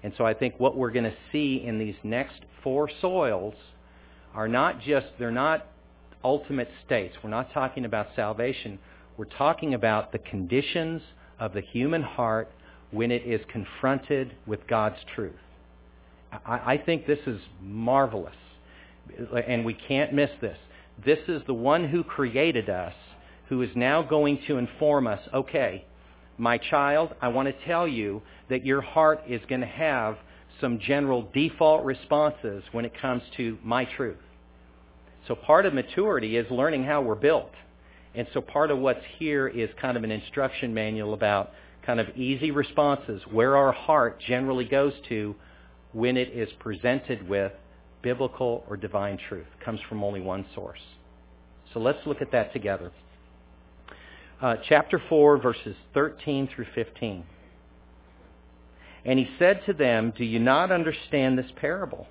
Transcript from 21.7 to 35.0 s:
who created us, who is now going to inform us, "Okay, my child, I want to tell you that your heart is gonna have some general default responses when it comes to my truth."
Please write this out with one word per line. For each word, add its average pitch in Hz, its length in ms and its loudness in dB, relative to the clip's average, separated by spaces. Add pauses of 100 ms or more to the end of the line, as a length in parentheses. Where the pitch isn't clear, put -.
who 165 160 0
created 127 640 0
us, 90 240 -6 (540)
who 127 140 -2
is 113 120 -4
now 135 280 2
going 147 440 2
to 143 120 0
inform 139 480 2
us, 101 140 -2 (140)
"Okay, 127 500 -2 (540)
my 117 200 2
child, 147 600 2
I 127 80 0
want 131 200 2
to - 180 -8
tell 170 200 0
you 107 360 -4 (260)
that 131 160 -2
your 135 160 2
heart 156 460 4
is 120 220 -4
gonna 127 180 -2
have 123 500 -2 (440)
some 120 180 0
general 135 560 0
default 156 500 4
responses 135 800 0 (100)
when 117 120 -4
it 117 100 -8
comes 127 280 -4 (140)
to 113 260 -4
my 117 220 0
truth." - 380 -8 (1040)